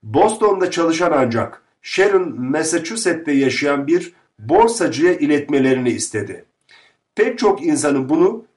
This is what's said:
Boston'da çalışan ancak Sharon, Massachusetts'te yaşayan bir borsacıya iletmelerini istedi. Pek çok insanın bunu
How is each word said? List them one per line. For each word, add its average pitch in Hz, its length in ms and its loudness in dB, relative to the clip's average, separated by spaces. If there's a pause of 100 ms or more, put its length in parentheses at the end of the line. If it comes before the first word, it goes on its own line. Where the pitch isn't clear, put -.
Boston'da 190 680 0
çalışan 165 400 0
ancak 117 500 -2 (200)
Sharon, 180 600 0
Massachusetts'te 160 880 -4
yaşayan 139 560 0
bir 175 260 0 (260)
borsacıya 170 760 2
iletmelerini 139 760 0
istedi. 104 560 -8 (720)
Pek 240 240 0
çok 196 260 0
insanın 139 440 0
bunu 185 360 2 (120)